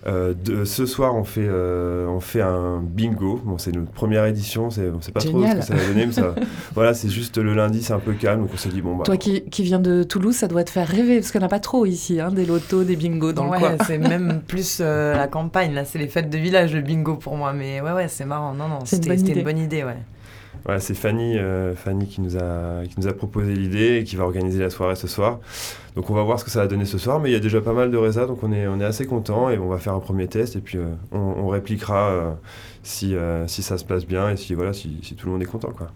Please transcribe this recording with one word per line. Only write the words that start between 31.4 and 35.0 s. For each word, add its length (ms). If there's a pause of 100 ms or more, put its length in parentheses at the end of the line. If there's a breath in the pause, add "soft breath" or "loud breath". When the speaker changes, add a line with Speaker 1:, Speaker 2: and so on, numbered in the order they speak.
Speaker 1:
répliquera, 640
euh, 220 (520 loud breath)
si, 320
euh, 320
si 160
ça 160
se 60
passe 200
bien 240
et 80
si, 160
voilà, 180
si, 300